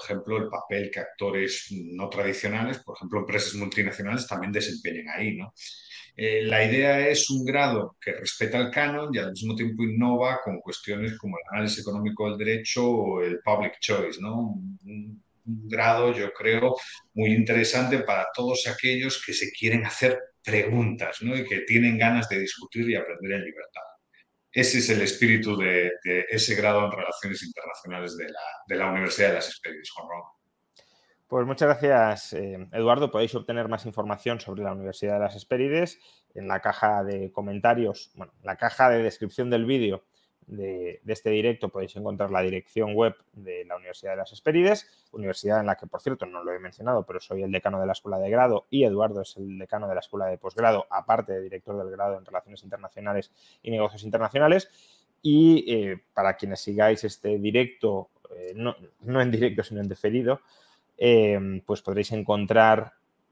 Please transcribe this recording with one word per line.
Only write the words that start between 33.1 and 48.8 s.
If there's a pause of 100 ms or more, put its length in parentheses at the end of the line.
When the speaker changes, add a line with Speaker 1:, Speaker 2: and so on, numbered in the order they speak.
Speaker 2:
Podéis
obtener
más
información
sobre
la
Universidad
de
las
Hespérides (340)
en
la
caja
de
comentarios,
bueno,
en
la
caja
de
descripción
del
vídeo (400)
de,
de
este
directo
podéis
encontrar
la
dirección
web (200)
de
la
Universidad
de
las
Hespérides, (240)
universidad
en
la
que,
por
cierto,
no
lo
he
mencionado,
pero
soy
el
decano
de
la
Escuela
de
Grado
y